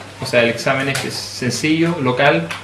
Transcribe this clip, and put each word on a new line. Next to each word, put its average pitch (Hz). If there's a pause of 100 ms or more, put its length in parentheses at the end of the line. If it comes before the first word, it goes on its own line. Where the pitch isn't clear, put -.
(220)
o -
sea, 123
el 117
examen 135
es 127
sencillo, 160
local, 143 (160)